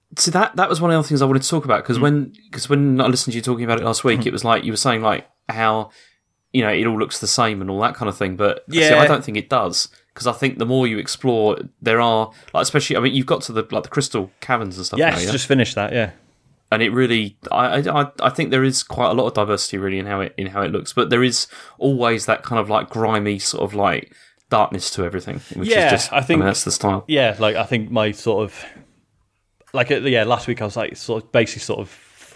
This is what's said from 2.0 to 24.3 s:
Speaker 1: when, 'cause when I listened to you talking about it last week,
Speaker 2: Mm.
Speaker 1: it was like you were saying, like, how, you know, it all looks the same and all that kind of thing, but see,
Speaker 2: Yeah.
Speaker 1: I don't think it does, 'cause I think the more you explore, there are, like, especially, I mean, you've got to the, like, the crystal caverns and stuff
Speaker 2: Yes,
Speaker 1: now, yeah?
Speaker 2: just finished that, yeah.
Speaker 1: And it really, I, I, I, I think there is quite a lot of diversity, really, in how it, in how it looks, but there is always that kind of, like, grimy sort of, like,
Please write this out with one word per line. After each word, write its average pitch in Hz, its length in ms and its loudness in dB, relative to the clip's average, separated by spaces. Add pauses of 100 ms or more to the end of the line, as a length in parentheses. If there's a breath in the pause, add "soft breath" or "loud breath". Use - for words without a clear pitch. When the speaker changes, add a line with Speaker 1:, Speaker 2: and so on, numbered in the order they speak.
Speaker 1:
when, 147 320 2 (180)
'cause - 180 -8
when 143 320 4
I 110 60 2
listened 123 260 0
to 113 40 -6
you 117 40 -6
talking 120 240 -2
about 113 140 0
it 113 60 -2
last 113 180 0
week, 120 180 2
Speaker 2:
Mm. 110 60 0
Speaker 1:
it - 60 -2
was 104 100 -6
like 117 200 2
you - 80 -4
were 107 60 -4
saying, 117 240 0
like, 107 260 0 (220)
how, 110 400 0 (640 soft breath)
you 127 80 2
know, 107 100 2
it 98 140 2
all 113 140 0
looks - 200 -4
the 107 80 -6
same 110 340 0
and 95 80 -6
all 95 120 -2
that 120 140 0
kind 110 140 -4
of 92 80 -4
thing, 92 180 -2
but 101 340 0
see, 160 120 2
Speaker 2:
Yeah. 151 200 6
Speaker 1:
I 151 60 8
don't 143 160 2
think 107 140 -6
it - 120 -4
does, 101 400 -2 (240 soft breath)
'cause 120 140 -8
I 123 40 2
think 127 280 -2
the 113 60 -2
more 127 220 2
you 110 100 -2
explore, 107 600 0 (240)
there 113 200 2
are, 110 300 2 (220 loud breath)
like, 80 100 2
especially, - 340 0
I - 20 2
mean, 120 160 2
you've 131 120 0
got - 160 0
to - 100 -10
the, 110 180 -2
like, 107 120 -2
the - 60 -16
crystal 117 420 -2 (100)
caverns 110 360 -4
and 92 80 -8
stuff - 140 -4
Speaker 2:
Yes, 160 180 2
Speaker 1:
now, 170 80 -2
yeah? 101 60 -2
Speaker 2:
just 131 140 -2
finished 131 300 2
that, 104 180 -2
yeah. 113 180 -2 (600)
Speaker 1:
And 110 100 2
it 113 100 2
really, 117 460 0 (140)
I, 120 280 2
I, 143 220 0
I, 139 60 -2 (160)
I - 60 4
think 135 220 -4
there 131 120 2
is 131 200 0
quite - 260 -2
a - 40 0
lot 117 140 0
of - 80 -6
diversity, 104 420 -2
really, 95 220 -4
in 95 60 -6
how 98 160 -4
it, - 160 -8
in - 100 -6
how 101 160 -4
it 185 80 -4
looks, - 220 -6
but 120 160 0
there 120 140 4
is 123 240 0 (300 loud breath)
always 120 480 0
that - 180 0
kind 117 160 -2
of, 104 100 -2
like, 107 200 0
grimy 107 500 0
sort - 240 -4
of, 98 100 -4
like, 98 380 -2 (380 soft breath)